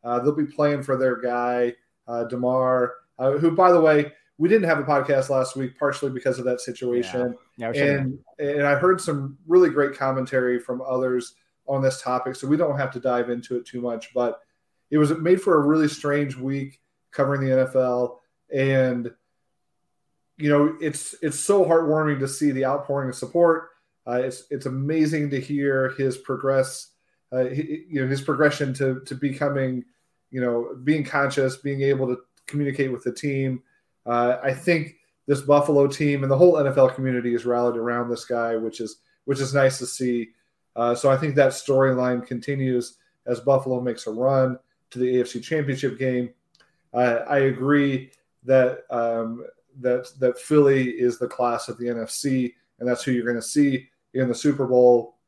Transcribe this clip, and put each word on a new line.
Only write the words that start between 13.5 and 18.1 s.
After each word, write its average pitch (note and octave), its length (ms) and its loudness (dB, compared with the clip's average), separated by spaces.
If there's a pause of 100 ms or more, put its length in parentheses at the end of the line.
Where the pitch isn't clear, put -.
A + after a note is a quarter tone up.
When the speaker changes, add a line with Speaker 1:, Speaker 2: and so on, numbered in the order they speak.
Speaker 1:
it A#2+ 80 -6
too B2 160 -10
much, A#2+ 320 -8
but A#2+ 280 -2 (500)
it D3+ 80 4
was D3 180 4
made F3+ 240 2
for F3+ 140 2
a D3 120 4
really D#3 200 4
strange C#3+ 480 -2
week C3+ 440 -8 (320)
covering C#3 320 -2
the C3 80 0
N C3 80 4
F B2+ 160 0
L. B2 460 0 (320)